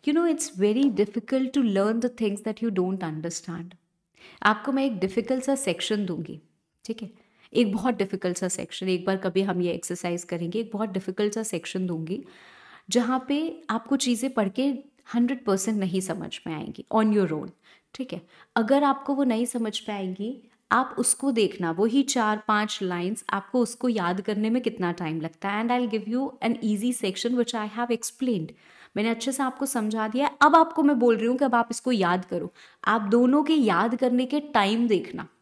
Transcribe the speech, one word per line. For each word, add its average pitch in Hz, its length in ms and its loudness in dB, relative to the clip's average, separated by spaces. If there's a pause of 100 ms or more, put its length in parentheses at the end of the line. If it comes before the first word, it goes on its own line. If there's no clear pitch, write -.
You 294 40 2
know, 330 220 4
it's - 260 -6
very 220 300 4 (100)
difficult 262 520 0
to 285 100 2
learn 214 380 2
the 240 100 0 (120)
things 208 220 -2
that 220 200 -4
you 233 100 0
don't 185 280 0
understand। 165 720 -8 (680)
आपको 214 300 0
मैं 269 120 0
एक 247 140 -2
डिफिकल्ट 233 460 -2
सा 277 100 0
सेक्शन 208 520 -2
दूंगी, 160 340 -8 (440)
ठीक 226 180 -10
है? 196 80 -12 (440)
एक 214 180 4
बहुत 226 220 0
डिफिकल्ट 185 420 -2
सा 190 120 -2
सेक्शन, - 400 -6
एक 180 160 0
बार 190 120 0
कभी 190 260 0
हम 185 200 0
ये 175 100 0
एक्सरसाइज 175 520 -6
करेंगे, 175 360 -4
एक 226 120 -8
बहुत 214 160 -4
डिफिकल्ट 190 460 -2
सा 220 80 -4
सेक्शन 185 440 -4
दूंगी 175 380 -6 (680)
जहाँ 247 380 2
पे 311 420 -2
आपको 226 260 0
चीज़ें 254 380 0
पढ़ 202 140 2
के 269 260 0 (400)
हंड्रेड 240 300 0
परसेंट 202 360 0
नहीं 190 200 0
समझ 185 460 -8
में 165 80 -6
आएंगी - 300 -10 (100)
on 220 120 4
your 202 260 2
own। 156 180 -6 (440)
ठीक 262 180 -10
है? 185 100 -10 (340)
अगर 262 280 4
आपको 277 300 0
वो 277 100 2
नहीं 240 220 2
समझ 226 320 -4
पाएंगी, 202 720 -8 (220)
आप 262 260 0
उसको - 340 0
देखना, 190 380 0
वही 214 320 2
चार 214 460 0
पांच 214 340 0
लाइंस, 180 480 -4
आपको 202 300 0
उसको 233 280 0
याद 190 320 0
करने 214 300 -2
में 247 120 0
कितना 180 300 -2
टाइम 165 280 -4
लगता 160 280 -8
है। 208 160 -2
And 247 160 0
I'll 220 200 -2
give 214 160 -4
you 262 340 -2
an 233 140 -4
easy 214 380 0
section 202 280 -2
which 240 240 0
I 214 140 -4
have 233 200 -6
explained। 226 640 -2 (460)
मैंने 208 120 0
अच्छे 226 240 -2
से 277 100 -2
आपको 269 240 -2
समझा 220 420 -2
दिया 254 180 0
है। - 160 -4
अब 294 140 10
आपको 320 260 4
मैं 285 160 6
बोल 233 180 6
रही 214 100 0
हूँ 247 100 2
कि 277 80 2
अब 247 100 2
आप 233 160 2
इसको 247 220 -2
याद 185 320 2
करो। 175 280 -6 (320)
आप 220 160 2
दोनों 247 420 4
के 311 120 2
याद 220 420 4
करने 247 300 2
के 294 140 0
टाइम 233 480 2
देखना 175 400 -2 (140)